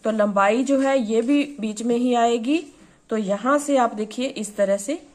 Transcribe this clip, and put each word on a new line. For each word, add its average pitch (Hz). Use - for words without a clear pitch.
तो 220
लंबाई 208
जो 269
है 269
ये 226
भी 285
बीच 214
में 240
ही 247
आएगी। 240
तो 220
यहाँ 214
से 285
आप 233
देखिए 214
इस 208
तरह 202
से 269